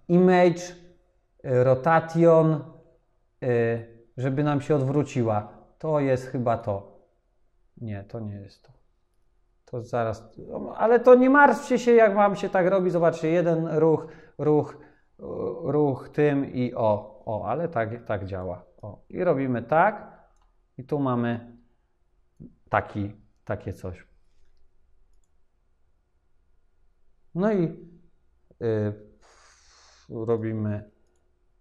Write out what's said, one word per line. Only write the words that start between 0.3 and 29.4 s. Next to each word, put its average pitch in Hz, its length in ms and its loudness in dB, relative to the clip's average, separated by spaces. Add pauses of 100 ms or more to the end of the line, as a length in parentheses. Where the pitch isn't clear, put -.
y, 123 200 2
rotation, 160 1000 4 (800)
y, 117 640 -2 (100)
żeby 135 280 -2
nam 147 160 0
się 151 140 -2
odwróciła. 131 720 -2 (300)
To 156 220 -2
jest 131 260 0
chyba 120 320 -2
to. - 420 -8 (800)
Nie, 104 240 -10
to 117 160 -14
nie 104 140 -10
jest 98 280 -20
to. - 100 -20 (920)
To 123 180 -10
zaraz, 113 580 -6 (360)
ale 233 240 2
to 247 140 8
nie 254 160 6
martwcie 269 480 4
się, 240 140 2
jak 220 220 6
wam 202 220 2
się 190 120 -6
tak 185 180 0
robi. 185 240 0
Zobaczcie, 165 380 0
jeden 165 380 0
ruch, 156 400 0 (320)
ruch, 147 380 0 (840)
ruch 143 460 -2
tym 143 440 0
i 123 220 -4
o, - 520 -2
o, 104 200 -6
ale 156 220 -4
tak, 117 380 -6
tak 98 180 -6
działa. 92 400 -10 (180)
O, 104 260 -18
i 185 160 -6
robimy 135 380 -2
tak 175 500 0 (640)
i 131 60 -14
tu 147 140 -6
mamy 120 580 -4 (1120)
taki, 104 440 -4 (320)
takie 104 280 -8
coś. - 340 -14 (3250)
No 196 180 0
i, 165 380 -4 (720)
y, 107 320 -2 (1120)